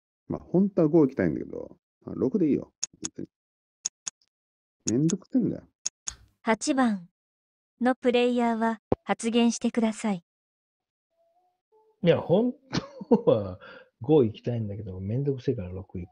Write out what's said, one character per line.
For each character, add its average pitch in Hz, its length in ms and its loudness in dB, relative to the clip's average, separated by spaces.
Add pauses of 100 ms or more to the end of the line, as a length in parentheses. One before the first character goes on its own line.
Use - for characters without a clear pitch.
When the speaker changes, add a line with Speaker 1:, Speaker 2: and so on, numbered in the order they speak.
(280)
Speaker 1:
ま - 100 -6
あ、 - 40 -16
本 190 280 2
当 180 120 0
は 160 80 6
五 156 160 6
行 - 20 6
き - 80 -12
た 95 100 2
い 80 40 2
ん 69 40 0
だ 55 60 -4
け - 60 -8
ど、 - 320 -12 (240)
ま 95 100 -12
あ、 90 60 -8
六 131 220 0
で 156 100 2
い - 20 2
い 85 40 2
よ。 - 180 -6 (280)
別 - 200 -10
に。 - 80 -12 (1600)
め 117 60 0
ん 151 100 2
ど 180 100 -2
く - 100 -20
せ 254 120 -2
え - 20 2
ん 156 80 -2
だ - 80 -6
よ。 - 60 -18 (800)
Speaker 2:
八 226 340 -2
番 214 340 0 (720)
の 247 140 2
プ 247 160 0
レ 240 180 4
イ 247 60 0
ヤ 233 200 2
ー 220 40 -4
は 226 200 -2 (240)
発 220 280 -2
言 233 200 4
し - 60 -4
て 233 140 -2
く 240 100 -2
だ 220 120 0
さ 214 180 -4
い。 180 120 -6 (1800)
Speaker 3:
い 170 40 0
や、 139 140 4
本 226 320 2 (560)
当 - 140 4
は 101 360 0 (420)
五 139 220 4
行 107 120 0
き - 80 -20
た 120 120 -4
い 117 60 -4
ん 107 60 -4
だ 101 100 -8
け 107 60 -12
ど、 92 160 -10
め 101 180 -4
ん 139 60 -2
ど 139 100 -2
く 127 80 -10
せ 131 120 -2
え - 20 -6
か 101 80 -8
ら 90 60 -10
六 90 300 -12
行 87 120 -10